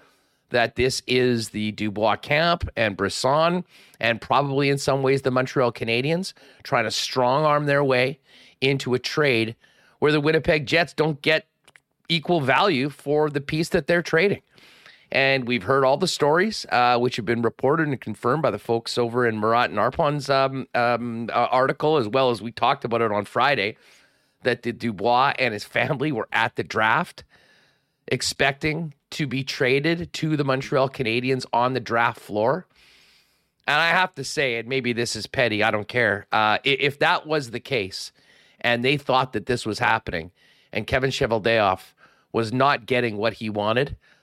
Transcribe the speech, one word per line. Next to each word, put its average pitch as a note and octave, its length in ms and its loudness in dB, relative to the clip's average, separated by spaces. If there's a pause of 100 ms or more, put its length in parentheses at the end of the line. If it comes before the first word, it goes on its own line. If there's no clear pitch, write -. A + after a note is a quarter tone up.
(500)
that A#2 260 0
this B2+ 300 0
is B2 440 0
the G#2+ 220 -4
Dubois G#2 440 0
camp E3+ 600 -2
and G#2+ 200 0
Brisson D#3+ 680 0 (340)
and A2+ 220 0
probably C#3 480 0
in C#3 100 0
some C#3 240 0
ways C3+ 200 2
the C3 80 0
Montreal B2+ 420 0
Canadiens C3+ 600 -2 (320)
trying A#2+ 200 0
to A2 60 -4
strong C3 540 0
arm D3 220 2
their C#3+ 180 2
way C3 340 0 (420)
into C3 340 0
a B2 40 2
trade A#2 580 0 (440)
where D3+ 120 4
the D3+ 80 2
Winnipeg D#3 460 2
Jets E3 260 2
don't D3+ 300 0
get D#3 240 0 (600)
equal E3 320 0
value C#3+ 500 2
for D3+ 400 -2
the C#3+ 100 -4
piece D#3+ 300 -4
that E3 160 0
they're E3+ 160 2
trading. F#3 400 0 (680)
And C3+ 360 2
we've A#2 160 0
heard C3+ 200 2
all C3+ 120 4
the D#3+ 100 -2
stories, E3+ 640 0
uh, B2 280 4
which B2 180 -2
have A2+ 80 -6
been A#2 180 0
reported D3 460 0
and C3 120 -4
confirmed B2 420 -2
by A#2+ 100 2
the G2 80 -6
folks - 360 -4
over A#2+ 300 0
in A2 140 0
Murat A2+ 300 2
and G2+ 80 -6
Arpon's, C#3+ 520 0
um, C3+ 420 0
um, A#2+ 600 -2
uh, A#2+ 180 2
article, C3+ 460 2
as A#2 100 0
well B2+ 240 2
as G#2+ 100 -2
we A2 120 -10
talked B2+ 320 0
about A#2 180 0
it A2 80 0
on G2+ 140 -2
Friday, A#2+ 520 0 (680)
that A#2+ 180 -2
the A#2+ 100 -4
Dubois A#2+ 640 0
and A#2+ 160 0
his G#2 120 -8
family C3+ 480 -2
were A2 200 -4
at A2+ 220 0
the A#2 80 -6
draft A#2 640 0 (840)
expecting C#3+ 880 -2 (160)
to D3+ 160 -4
be C3+ 160 -4
traded C#3+ 680 0
to D#3 240 -2
the C#3+ 80 0
Montreal C3 440 0
Canadiens B2 640 -2
on B2 220 2
the B2 60 -2
draft A#2 400 0
floor. A#2 480 -2 (1000)
And C#3+ 100 2
I E3 120 2
have F#3 260 0
to C#3 80 -10
say, B2+ 360 -2
and A2+ 100 -8
maybe B2 240 -2
this A2+ 240 -4
is G#2+ 100 -10
petty, G#2+ 380 0
I G2 80 2
don't G#2+ 160 -2
care. G#2 440 0
Uh, G#2+ 260 2
i-, - 60 -20
if C#3 360 0
that D#3 260 0
was D3+ 240 -4
the A2+ 100 -8
case - 520 -6 (480)
and A#2+ 240 0
they C#3+ 120 2
thought C3+ 360 0
that - 140 -6
this B2 200 -2
was G#2 140 -4
happening G2 500 0 (420)
and G#2+ 140 -6
Kevin C3 240 0
Cheveldayoff A2 840 0 (380)
was A2+ 200 -2
not B2+ 340 0
getting A#2+ 300 0
what G#2+ 180 -2
he A2 160 -8
wanted, G#2+ 460 0 (260)